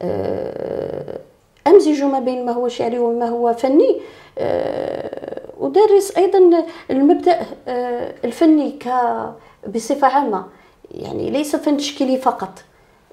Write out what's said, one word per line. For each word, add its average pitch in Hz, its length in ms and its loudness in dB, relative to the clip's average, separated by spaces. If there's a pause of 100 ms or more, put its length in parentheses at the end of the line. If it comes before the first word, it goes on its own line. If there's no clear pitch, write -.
آه، - 1160 -6 (480)
أمزج 302 360 6
ما 277 160 0
بين 247 280 -4
ما 240 60 -2
هو 240 160 -2
شعري 240 300 -4
وما 233 300 0
هو 240 260 0
فني. 311 460 4 (380)
آه، - 1000 -4 (200)
أدرس 392 560 2
أيضا 359 480 6 (260)
المبدأ، 285 560 2 (220)
آه، 247 460 -6 (100)
الفني 302 460 2
ك-، 233 640 -4 (400)
بصفة 277 320 2
عامة، 247 380 0 (460)
يعني - 400 -8
ليس 294 260 -2
فن 294 200 0
تشكيلي 262 420 -2
فقط. 226 440 -4 (500)